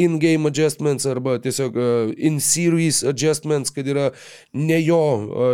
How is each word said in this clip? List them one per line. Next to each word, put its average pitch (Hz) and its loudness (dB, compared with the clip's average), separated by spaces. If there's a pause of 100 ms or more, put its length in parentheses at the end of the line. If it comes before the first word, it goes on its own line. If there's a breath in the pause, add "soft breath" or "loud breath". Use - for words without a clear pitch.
in-game 160 2
adjustments 147 -2
arba 127 -2
tiesiog, 127 -4
e, 123 0 (400)
in-series 165 0
adjustments, 147 -2
kad 135 -6
yra 139 0 (420 loud breath)
ne 160 0
jo, 165 4
e, 123 0